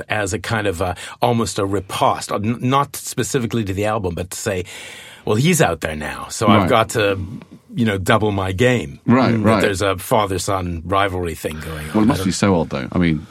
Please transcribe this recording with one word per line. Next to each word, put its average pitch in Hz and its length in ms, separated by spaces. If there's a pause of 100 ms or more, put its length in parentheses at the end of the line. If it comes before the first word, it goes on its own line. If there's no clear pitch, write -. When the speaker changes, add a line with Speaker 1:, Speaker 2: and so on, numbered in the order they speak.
Speaker 1:
as 104 240
a 110 60
kind 104 280
of, 87 140
uh, 90 120 (300)
almost 117 340
a 98 80
riposte, 98 680
uh, - 40
n-, 107 260
not 135 340
specifically 117 680
to 95 100
the 101 120
album, 107 300
but 90 160
to - 60
say, 92 280 (600)
"Well, 104 100
he's 160 260
out 87 200
there 78 140
now, 76 340
so - 180
I've 101 140
Speaker 2:
Right. 87 80
Speaker 1:
got 113 200
to, 101 300 (560)
you 127 100
know, 101 140
double 107 320
my 98 200
game." 95 540
Speaker 2:
Right, 120 260
Speaker 1:
That 113 80
Speaker 2:
right. 107 220
Speaker 1:
there's 101 220
a 98 140
father-son 92 880
rivalry 90 500
thing 78 240
going 78 300
on. - 40
Speaker 2:
Well, 107 60
it - 20
Speaker 1:
I 107 40
Speaker 2:
must 107 160
Speaker 1:
don't 95 60
Speaker 2:
be 92 40
so 101 240
odd, 78 160
though. 69 200
I - 60
mean, 80 340